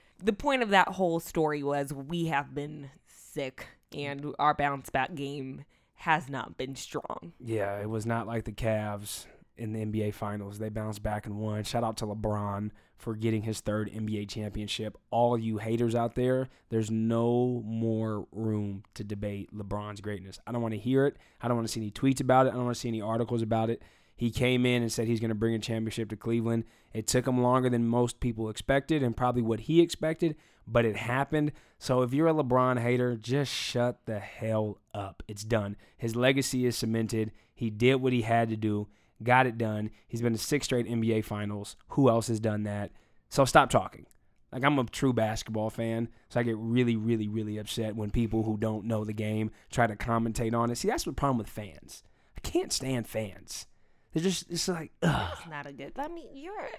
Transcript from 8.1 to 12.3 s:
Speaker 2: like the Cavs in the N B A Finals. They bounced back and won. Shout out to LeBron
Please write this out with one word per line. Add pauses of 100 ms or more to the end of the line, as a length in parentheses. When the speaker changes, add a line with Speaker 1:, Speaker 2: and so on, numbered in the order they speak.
Speaker 2:
like
the
Cavs (320)
in
the
N
B
A
Finals.
They
bounced
back
and
won.
Shout
out
to
LeBron (260)